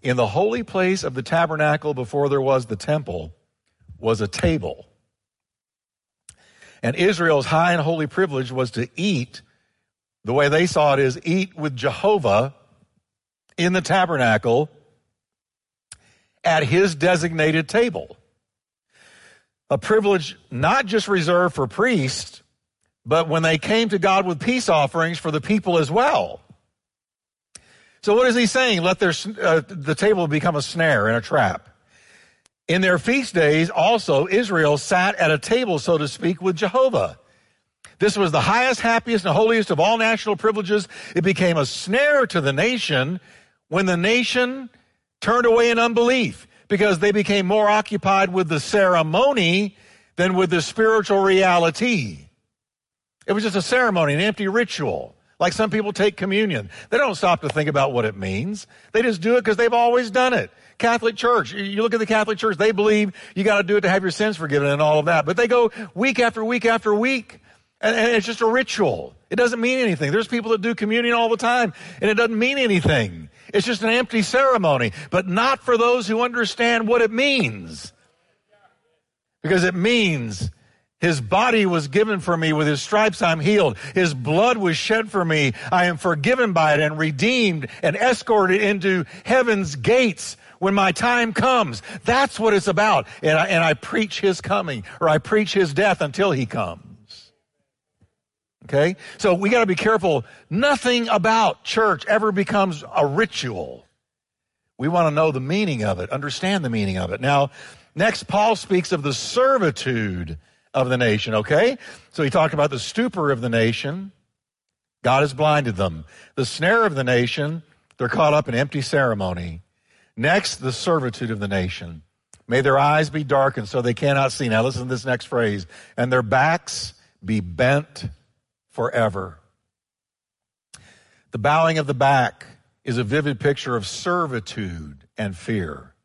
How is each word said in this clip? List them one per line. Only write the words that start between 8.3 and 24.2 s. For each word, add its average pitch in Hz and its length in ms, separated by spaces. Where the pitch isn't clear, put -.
was 127 200
to 120 240
eat, 165 440
the 117 100
way 143 140
they 160 180
saw 151 280
it 135 60
is, 127 240
eat 185 320
with 151 200
Jehovah 131 760
in 180 160
the 185 100
tabernacle 135 880
at 160 220
his 170 300
designated 160 720
table. 226 480
A - 80
privilege 202 640
not 180 360
just 208 200
reserved 175 480
for 139 120
priests, 180 760
but 160 240
when 160 140
they 160 160
came 220 320
to 202 80
God 190 260